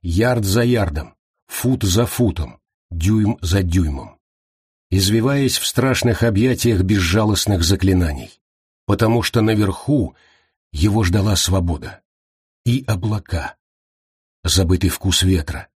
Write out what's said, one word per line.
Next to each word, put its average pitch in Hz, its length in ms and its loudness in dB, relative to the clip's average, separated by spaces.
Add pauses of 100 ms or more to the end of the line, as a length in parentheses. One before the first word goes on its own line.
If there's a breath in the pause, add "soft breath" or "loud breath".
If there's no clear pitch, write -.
Ярд 107 440 0
за 101 180 2
ярдом, 98 520 -2 (320)
фут 127 360 -2
за 104 240 2
футом, - 540 -2 (300)
дюйм 101 500 0
за 90 220 0
дюймом. 82 560 -2 (720)
Извиваясь 113 680 0
в - 80 -6
страшных 123 560 0
объятиях 117 600 0
безжалостных 98 800 0
заклинаний. 87 800 0 (460)
Потому 110 360 0
что - 180 -2
наверху 107 720 0 (580 soft breath)
его 101 320 2
ждала 98 320 2
свобода. 87 680 -4 (600)
И 123 220 0
облака. 101 720 -4 (840)
Забытый 87 480 2
вкус - 320 -2
ветра. 92 540 -2